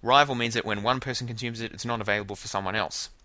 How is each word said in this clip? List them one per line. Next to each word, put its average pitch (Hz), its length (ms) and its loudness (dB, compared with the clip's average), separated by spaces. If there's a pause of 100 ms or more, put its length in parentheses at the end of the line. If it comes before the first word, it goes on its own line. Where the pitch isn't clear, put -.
Rival 139 320 6
means 117 200 0
that 120 100 0
when 104 180 0
one 127 160 2
person 127 300 -6
consumes 117 320 -6
it, 113 120 -6
it's - 120 -10
not 117 160 -2
available 101 340 -2
for - 140 -12
someone 98 260 -2
else. - 360 -2 (140)